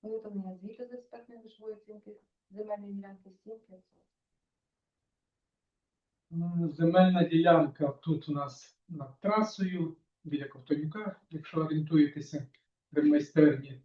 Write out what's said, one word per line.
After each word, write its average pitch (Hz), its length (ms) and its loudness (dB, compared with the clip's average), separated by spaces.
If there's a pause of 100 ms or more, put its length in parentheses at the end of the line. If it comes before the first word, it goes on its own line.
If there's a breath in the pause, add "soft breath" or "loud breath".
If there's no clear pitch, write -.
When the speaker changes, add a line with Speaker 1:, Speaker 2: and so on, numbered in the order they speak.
Speaker 1:
виготовлення 208 540 -10
звіту 220 300 -14
з 240 60 -20
експертної 240 500 -20
грошової 220 340 -16
оцінки 208 420 -20 (320)
земельної 202 440 -10
ділянки 196 380 -16 (120)
сім 220 160 -20
п'ятсот. - 400 -20 (2250)
Speaker 2:
М, 170 400 -4
земельна 175 520 4
ділянка 165 640 4
тут 151 420 -4
у - 20 -2
нас - 480 -10 (100)
над 147 300 -14
трасою, 190 760 -2 (260)
біля 143 240 -8
Ковтонюка, 156 840 -6
якщо 160 320 -6
орієнтуєтеся, 151 840 0 (420)
при 151 140 0
майстерні. 147 800 4